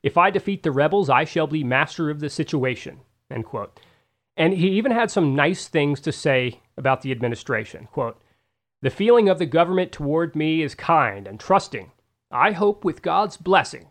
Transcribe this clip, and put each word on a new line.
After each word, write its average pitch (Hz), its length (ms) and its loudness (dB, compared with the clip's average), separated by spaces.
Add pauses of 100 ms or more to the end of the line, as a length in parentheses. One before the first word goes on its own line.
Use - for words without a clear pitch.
If - 140 2
I 180 120 4
defeat 190 320 -4
the 160 100 0
rebels, 151 380 2
I 135 140 4
shall 156 240 -2
be 151 160 -4
master 147 460 0
of 147 100 -6
the 147 100 -6
situation," 135 720 -4 (320)
end 113 140 -6
quote. - 340 -10 (580)
And 165 160 4
he 180 180 2
even 220 200 2
had 143 180 2
some 151 240 2
nice 147 340 0
things 143 340 0
to 151 100 -4
say 127 480 -2 (180)
about 131 240 0
the 135 100 -6
administration. 117 800 -6
Quote, 117 300 -6 (600)
"The 135 100 -2
feeling 220 380 4
of 185 100 2
the 175 60 0
government 170 480 0
toward 156 420 -2
me 160 260 0
is 143 140 -4
kind 107 520 0
and 101 120 -14
trusting. 123 520 -2 (380)
I 175 220 2
hope 202 320 0
with 170 180 -4
God's 185 360 -2
blessing 175 540 0